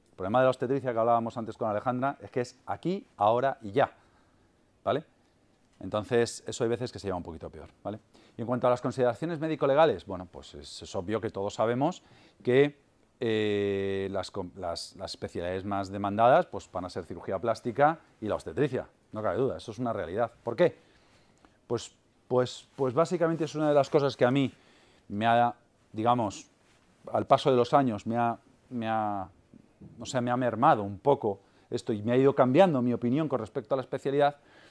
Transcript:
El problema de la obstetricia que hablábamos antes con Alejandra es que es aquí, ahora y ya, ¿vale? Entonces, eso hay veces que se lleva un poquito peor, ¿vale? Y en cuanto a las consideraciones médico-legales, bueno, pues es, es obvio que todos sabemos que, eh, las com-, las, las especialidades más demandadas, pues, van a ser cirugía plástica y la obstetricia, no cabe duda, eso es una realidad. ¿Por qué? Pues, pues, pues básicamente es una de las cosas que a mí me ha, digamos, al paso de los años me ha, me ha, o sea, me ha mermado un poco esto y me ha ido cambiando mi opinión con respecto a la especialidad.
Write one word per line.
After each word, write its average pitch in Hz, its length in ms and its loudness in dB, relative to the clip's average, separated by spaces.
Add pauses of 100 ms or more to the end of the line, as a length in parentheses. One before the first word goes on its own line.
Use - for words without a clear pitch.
(120)
El - 40 -20
problema 101 240 0
de 131 60 6
la 131 40 4
obstetricia 127 440 -2
que 113 60 -2
hablábamos 117 380 0
antes 113 200 -10
con 117 100 -4
Alejandra 123 540 -2
es 101 80 -14
que 127 120 -2
es - 140 -10 (120)
aquí, 170 400 -6 (100)
ahora 120 440 2
y 101 100 -10
ya, 120 200 2 (920)
¿vale? 123 200 0 (760)
Entonces, 107 680 -2
eso 117 180 -6
hay 117 60 2
veces 120 220 -4
que 101 80 -14
se 98 80 -10
lleva 90 100 -4
un 85 60 -8
poquito 82 260 -14
peor, 73 200 -18 (140)
¿vale? 104 160 -8 (380)
Y 117 40 -8
en 110 60 -8
cuanto 123 200 0
a - 20 6
las 123 120 2
consideraciones 135 580 -2
médico-legales, 147 640 2
bueno, 90 240 -10
pues - 240 -18
es, 71 300 -16
es - 120 -12
obvio 101 260 -4
que 107 80 -6
todos 98 260 -6
sabemos 123 480 -2 (400)
que, 139 340 4 (440)
eh, 101 880 0
las 92 200 -6
com-, 90 240 -8
las, 87 400 -8
las 92 160 -10
especialidades 95 540 -6
más 98 240 -4
demandadas, 107 560 4
pues, - 260 -12
van 90 140 -8
a 90 40 -10
ser 90 160 -10
cirugía 95 340 -8
plástica 127 600 0 (220)
y 107 60 -6
la 92 80 -2
obstetricia, 101 520 -4 (240)
no 107 100 -8
cabe 98 160 -2
duda, 113 200 -2
eso 107 140 -14
es 104 80 -12
una 123 120 -4
realidad. 101 400 -4 (120)
¿Por 117 120 -6
qué? 175 220 2 (880)
Pues, - 240 -4 (360)
pues, 123 480 -2
pues 131 180 -2
básicamente 160 520 0
es 143 100 -8
una 156 120 0
de 147 60 4
las 139 160 4
cosas 139 260 2
que - 80 0
a 123 80 6
mí 135 220 2 (560)
me 104 160 -2
ha, 120 280 4 (380)
digamos, 110 580 0 (640)
al 113 160 6
paso 139 240 4
de 127 60 6
los 120 160 4
años 127 320 2
me 113 120 -2
ha, 117 200 0 (320)
me 117 180 -6
ha, 104 400 -2 (720)
o 117 60 -14
sea, 127 160 -2
me 123 100 -2
ha 123 60 0
mermado 123 460 2
un 101 160 -8
poco 120 400 0 (300)
esto 120 220 -4
y 104 100 -4
me 117 120 -2
ha 127 40 4
ido 135 160 6
cambiando 139 480 4
mi 123 120 0
opinión 127 340 0
con 127 120 -2
respecto 120 360 -6
a - 20 2
la 131 40 -4
especialidad. 143 560 0 (340)